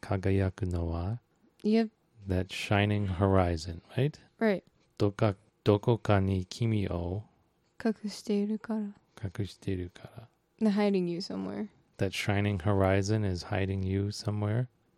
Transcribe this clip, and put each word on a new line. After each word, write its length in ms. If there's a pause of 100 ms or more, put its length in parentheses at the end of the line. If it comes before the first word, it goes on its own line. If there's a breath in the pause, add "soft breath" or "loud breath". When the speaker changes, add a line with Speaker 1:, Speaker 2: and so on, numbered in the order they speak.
Speaker 1:
kagayaku 720
no 140
wa? 320 (460)
Speaker 2:
Yep. 260 (380)
Speaker 1:
That 260
shining 540
horizon, 720 (160)
right? 200 (220)
Speaker 2:
Right. 240 (340)
Speaker 1:
Doka-, 380 (300)
doko 360
ka 200
ni 240
kimi 440
o? 340 (560)
Speaker 2:
Kakushiteiru 800
kara. 320 (240)
Speaker 1:
Kakushiteiru 760
kara. 340 (320)
Speaker 2:
They're 120
hiding 360
you 140
somewhere. 460 (300)
Speaker 1:
That 160
shining 460
horizon 640
is 200
hiding 400
you 280
somewhere? 560 (300)